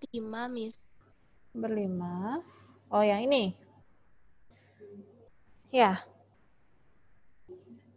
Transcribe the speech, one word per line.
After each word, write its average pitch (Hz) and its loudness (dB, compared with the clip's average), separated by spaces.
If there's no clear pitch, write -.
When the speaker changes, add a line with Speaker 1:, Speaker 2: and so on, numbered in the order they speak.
Speaker 1:
lima, 220 -8
Miss. 233 -8
Speaker 2:
Nomor 226 -4
lima. 190 -4
Oh, 208 4
yang 208 4
ini. 247 2
Ya. 214 6